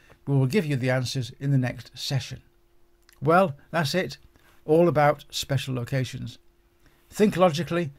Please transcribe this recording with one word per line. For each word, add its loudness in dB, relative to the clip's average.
we 0
will 2
give 0
you -2
the -2
answers -4
in -2
the 4
next -4
session. -6
Well, 2
that's -2
it, -4
all 4
about 2
special -4
locations. -6
Think 2
logically, 0